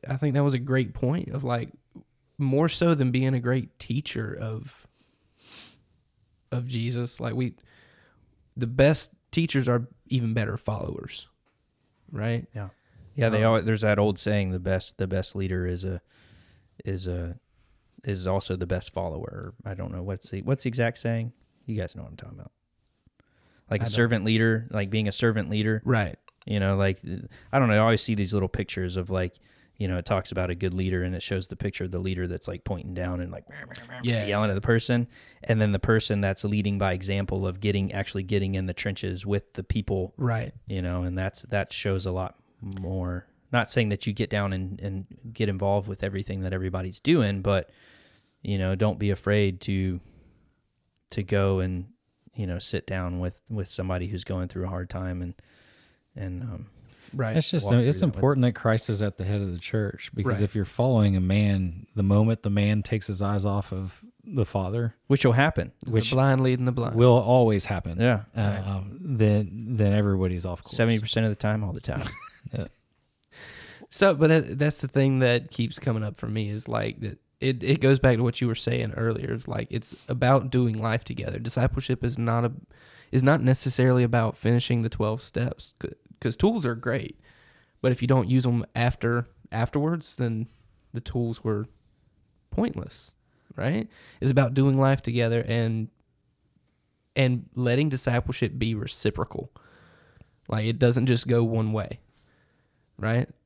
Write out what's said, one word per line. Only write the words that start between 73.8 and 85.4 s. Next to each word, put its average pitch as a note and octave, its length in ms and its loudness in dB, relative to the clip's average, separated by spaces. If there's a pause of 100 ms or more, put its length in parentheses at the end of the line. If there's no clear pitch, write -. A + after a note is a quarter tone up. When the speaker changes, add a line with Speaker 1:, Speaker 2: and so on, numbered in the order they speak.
Speaker 1:
So, G3 240 4
but D3+ 140 4
that, D#3 320 4
that's D3 200 0
the C3+ 80 -6
thing C3+ 320 2
that A#2+ 320 2
keeps - 280 -4
coming A2 240 -2
up G#2 120 -6
for A2+ 120 -8
me G#2+ 220 -2
is, G#2+ 180 -8
like, A2+ 340 -4
that G2+ 180 -8 (220)
it, B2+ 220 -2
it C3+ 180 2
goes C3 180 6
back B2 180 4
to A#2+ 60 2
what A#2 160 0
you B2 80 0
were A2+ 80 0
saying A#2 380 -2
earlier. A#2 400 -2
It's A#2 140 -8
like, A2+ 240 -6
it's - 220 -6 (140)
about B2+ 440 2
doing A#2+ 300 2
life A2+ 220 -2
together. - 360 -8
Discipleship B2+ 640 -2
is A#2+ 140 -2
not A#2 280 0
a, A#2+ 80 -2 (580)
is B2+ 120 4
not C#3 180 6
necessarily B2+ 640 4
about A#2 340 0
finishing A#2+ 460 0
the A2+ 60 0
twelve G#2+ 320 -2
steps, - 600 -6